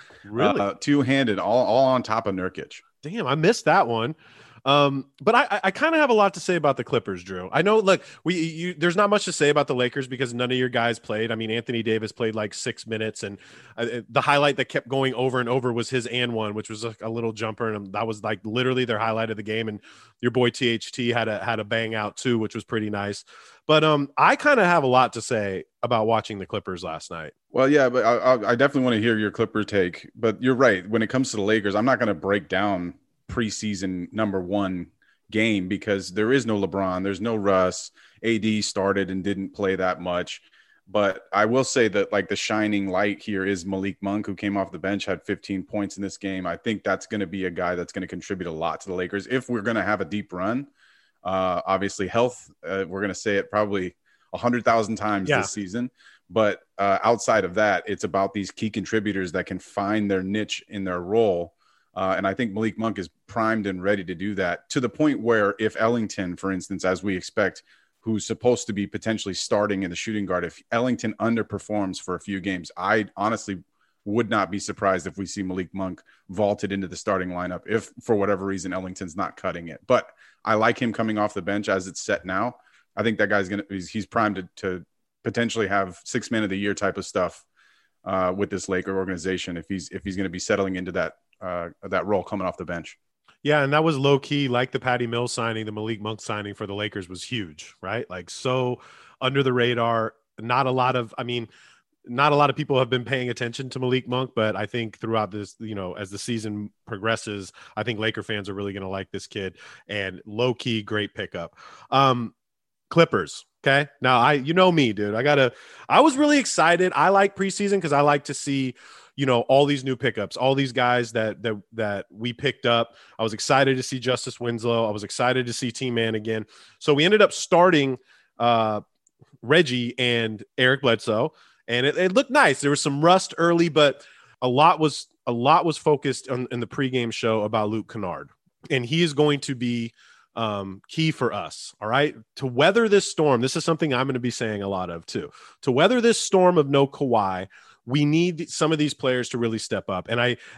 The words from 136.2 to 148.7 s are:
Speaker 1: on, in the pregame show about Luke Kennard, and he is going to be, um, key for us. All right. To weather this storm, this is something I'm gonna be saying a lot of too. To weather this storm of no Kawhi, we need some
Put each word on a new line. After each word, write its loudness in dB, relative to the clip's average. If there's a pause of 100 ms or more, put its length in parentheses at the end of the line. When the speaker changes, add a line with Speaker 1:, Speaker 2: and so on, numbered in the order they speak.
Speaker 1:
on, -4
in -6
the -4
pregame -2
show 0
about 0
Luke -6
Kennard, -8 (400)
and 0
he 2
is 2
going 2
to -6
be, -4 (440)
um, -4
key 0
for -2
us. -10
All -6
right. 2 (220)
To -6
weather 4
this 4
storm, 4
this 0
is -2
something 0
I'm 2
gonna -2
be -2
saying -4
a -4
lot -4
of -10
too. -8 (320)
To 0
weather 6
this 4
storm 4
of 4
no 6
Kawhi, 0 (380)
we 2
need 2
some 0